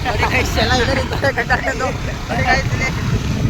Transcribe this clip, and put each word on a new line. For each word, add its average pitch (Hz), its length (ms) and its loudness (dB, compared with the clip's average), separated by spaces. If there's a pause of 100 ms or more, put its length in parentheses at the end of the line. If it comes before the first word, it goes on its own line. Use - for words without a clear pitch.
ನೋಡಿ 226 260 0
ಗಾಯ್ಸ್, 254 300 2
ಎಲ್ಲ 220 180 2
ಇಲ್ಲೇ 233 180 2
ನಿಂತವ್ರೆ 262 400 0
ಕಟ್ಟಾಕೊಂಡು. 247 480 0 (440)
ನೋಡಿ 240 180 0
ಗಾಯ್ಸ್, 262 260 2
ಇಲ್ಲಿ. 262 160 0 (600)